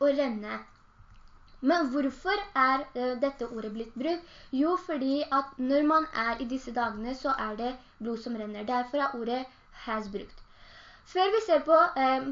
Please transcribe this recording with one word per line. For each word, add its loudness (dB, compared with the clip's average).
å 6
renne. -4
Men 4
hvorfor 0
er, 4
eh, -2
dette -2
ordet -8
blitt -8
brukt? -2
Jo, 2
fordi 0
at -2
når 2
man 4
er -2
i -6
disse -6
dagene, -4
så -2
er -6
det -4
blod -4
som -6
renner. -8
Derfor -2
er -2
ordet -2
has -6
brukt. -12
Før 2
vi 4
ser 4
på, 6
eh, 2